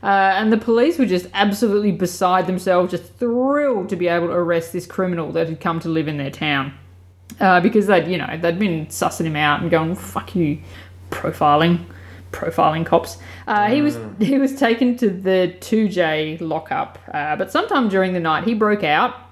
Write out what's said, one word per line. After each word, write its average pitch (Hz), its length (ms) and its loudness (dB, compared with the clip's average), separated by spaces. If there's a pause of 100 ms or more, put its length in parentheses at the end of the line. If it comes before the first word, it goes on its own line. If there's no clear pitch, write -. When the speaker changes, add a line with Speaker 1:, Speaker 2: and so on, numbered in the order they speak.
Speaker 1:
Uh, - 40 -4 (300)
and 220 160 2
the 226 60 4
police 240 400 2
were 262 80 2
just 180 280 0
absolutely 202 560 2
beside 180 560 2
themselves, 180 460 2
just - 220 -8
thrilled 247 760 0
to 190 80 -4
be 175 100 -2
able 170 220 2
to 165 40 -4
arrest 170 400 0
this 175 140 -6
criminal 175 460 -4
that 165 160 0
had 160 120 -8
come 165 200 -2
to 165 80 -6
live 160 180 0
in 147 120 -4
their 139 120 -4
town. 143 420 -2 (680)
Uh, 185 200 6
because 196 280 2
they'd, 175 180 4
you 180 100 -2
know, 160 240 -6
they'd 170 200 0
been 165 260 -2
sussing - 380 -4
him 160 120 -2
out 147 240 2
and 170 120 -2
going, 165 240 0
"Fuck - 400 -8
you, 156 220 0 (520)
profiling, 160 760 2 (480)
profiling 165 540 0
cops." - 320 0 (300)
Uh, 208 200 2
he 269 140 2
was, 294 140 0
Speaker 2:
Mm. 214 260 -6
Speaker 1:
he 269 160 2
was 269 180 0
taken 240 420 2
to 226 120 2
the 185 500 0
two 220 280 2
J 156 520 0
lockup, 156 580 -4 (140)
uh, 147 240 -2
but - 140 -6
sometime 285 380 0
during 190 240 2
the 180 80 -2
night 160 240 0
he 226 100 0
broke 208 300 2
out. 160 300 2 (180)